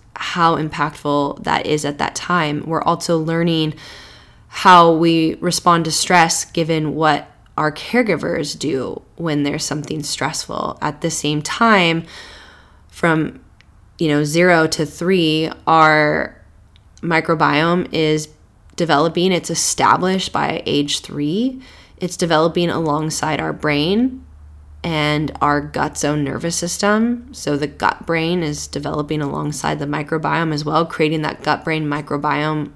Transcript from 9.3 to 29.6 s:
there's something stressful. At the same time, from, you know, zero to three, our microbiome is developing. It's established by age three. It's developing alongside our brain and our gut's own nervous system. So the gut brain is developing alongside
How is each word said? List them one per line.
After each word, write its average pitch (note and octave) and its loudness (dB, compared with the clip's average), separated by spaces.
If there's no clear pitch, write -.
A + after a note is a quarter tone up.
there's D3 -4
something D3+ -6
stressful. - -6
At D3+ -4
the E3 -2
same D3+ -2
time, F3 2
from, D#3+ 0
you E3 0
know, D3 2
zero E3 4
to D#3+ -2
three, D#3+ 0
our D#3 4
microbiome E3 2
is D#3 0
developing. E3+ 2
It's - -2
established E3 0
by D3 -2
age C#3+ 0
three. G#3 -4
It's F3 -6
developing E3+ 2
alongside D#3 -2
our D#3 -4
brain E3 0
and D3+ 0
our D3 2
gut's D3 -4
own D3 0
nervous D3+ -4
system. A3 -2
So D3 -4
the D3 -2
gut - -4
brain E3 0
is D3 -6
developing D3+ -4
alongside D3 -4